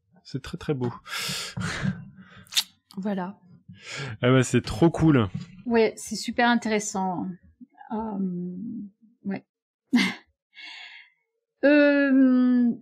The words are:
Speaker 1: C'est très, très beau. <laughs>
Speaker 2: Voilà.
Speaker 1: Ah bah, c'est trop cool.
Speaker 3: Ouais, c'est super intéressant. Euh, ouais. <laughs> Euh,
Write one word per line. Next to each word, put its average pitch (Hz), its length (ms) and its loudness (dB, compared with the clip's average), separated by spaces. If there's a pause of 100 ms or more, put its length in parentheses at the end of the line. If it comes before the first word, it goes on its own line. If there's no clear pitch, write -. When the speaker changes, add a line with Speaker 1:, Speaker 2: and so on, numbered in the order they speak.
(240)
Speaker 1:
C'est - 180 -10
très, - 160 -12
très - 160 -4
beau. 123 200 -2 (600)
<laughs> - 80 -6 (1300)
Speaker 2:
Voilà. 190 420 -6 (840)
Speaker 1:
Ah 123 80 2
bah, 131 140 6
c'est 120 180 2
trop - 300 2
cool. 139 360 4 (380)
Speaker 3:
Ouais, 226 320 2
c'est - 180 -10
super 240 320 -2
intéressant. 208 800 -2 (680)
Euh, 214 280 -6 (1040)
ouais. 196 200 -8 (480)
<laughs> 240 60 2 (1700)
Euh, 262 1040 6 (100)